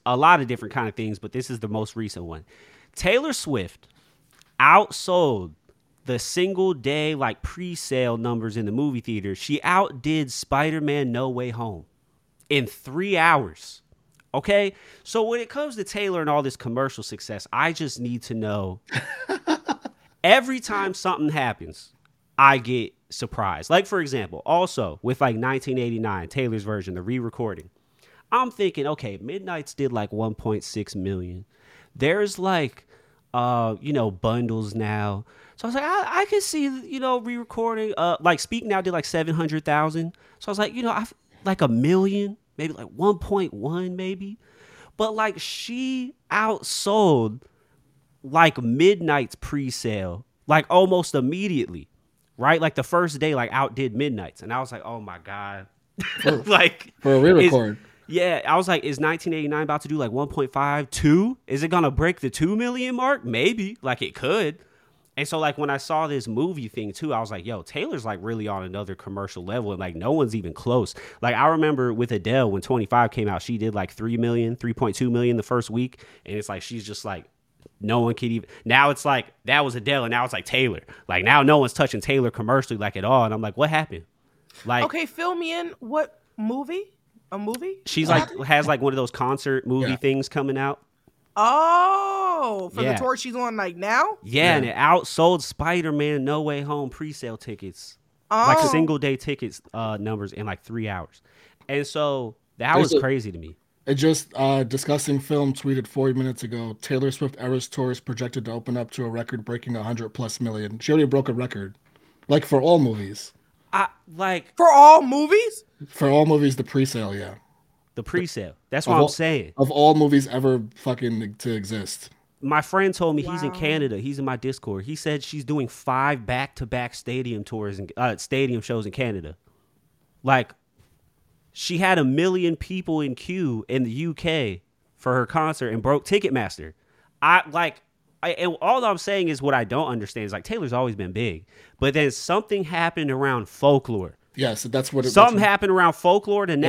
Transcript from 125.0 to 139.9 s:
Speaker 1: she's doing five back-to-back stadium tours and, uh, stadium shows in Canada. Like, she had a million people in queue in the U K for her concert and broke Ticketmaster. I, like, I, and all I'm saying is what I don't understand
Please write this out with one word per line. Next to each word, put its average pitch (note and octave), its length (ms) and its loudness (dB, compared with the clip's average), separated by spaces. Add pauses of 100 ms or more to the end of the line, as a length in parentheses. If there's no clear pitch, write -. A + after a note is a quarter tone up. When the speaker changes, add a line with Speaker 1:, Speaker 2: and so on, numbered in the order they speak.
Speaker 1:
she's D3 200 -10
doing C#3 240 -2
five C3 580 -2
back-to-back B2 720 -6
stadium B2 480 -6
tours G#2 360 -8
and, F#2+ 180 -12
uh, A#2+ 200 0
stadium C3 440 -2
shows A2+ 240 -4
in G2+ 80 -10
Canada. G2 420 -6 (880)
Like, B2+ 300 0 (960)
she - 260 -8
had F#3 200 4
a D#3 60 4
million E3+ 520 2
people E3+ 460 -4
in C3+ 140 -4
queue D3 540 -4
in C3 140 0
the A#2 80 -2
U D#3 220 -4
K C#3+ 480 -4 (360)
for B2+ 180 -2
her B2+ 100 2
concert D3+ 440 -2
and A2+ 120 -4
broke C#3 240 2
Ticketmaster. B2 680 -2 (480)
I, F3 280 6
like, D#3 320 -2 (400)
I, E3+ 100 -2
and E3+ 300 -2
all A#3+ 220 4
I'm G#3 140 2
saying F#3+ 320 0
is C#3 120 -4
what C#3 120 2
I B2 100 4
don't A#2+ 240 -2
understand A2+ 380 -6